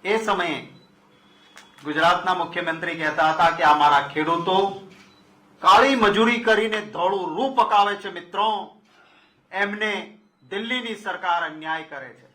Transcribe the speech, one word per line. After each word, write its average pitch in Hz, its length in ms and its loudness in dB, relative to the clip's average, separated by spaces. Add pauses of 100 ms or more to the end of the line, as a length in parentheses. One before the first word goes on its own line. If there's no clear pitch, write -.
એ 208 140 0
સમયે 180 380 -2 (1300)
ગુજરાતના 175 520 2
મુખ્યમંત્રી 170 600 -6
કહેતા 156 360 0
હતા 165 260 2
કે 170 60 0
આ 151 180 6
મારા 143 320 4
ખેડૂતો 170 420 0 (1040)
કાળી 269 420 6
મજૂરી 226 440 4
કરીને 214 320 2 (160)
ધોળું 180 400 -2
રૂ 254 200 -2
પકાવે 202 400 2
છે 196 200 -12
મિત્રો, 196 320 -4 (1040)
એમને 208 400 -4 (580)
દિલ્હીની 226 540 -6
સરકાર 180 400 -4
અન્યાય 156 400 -8
કરે 135 300 -16
છે. - 220 -20